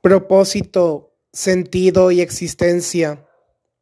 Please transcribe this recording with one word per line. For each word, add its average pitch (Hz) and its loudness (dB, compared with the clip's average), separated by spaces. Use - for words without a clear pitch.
Propósito, 190 0
sentido 185 0
y 180 2
existencia. 170 -4